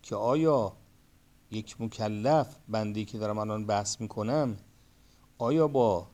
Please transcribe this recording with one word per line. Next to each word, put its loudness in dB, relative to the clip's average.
که -8
آیا 2
یک -8
مکلف، 0
بندی -2
که -12
دارم -2
الان -4
بحث -2
می‌کنم، -2
آیا 2
با 2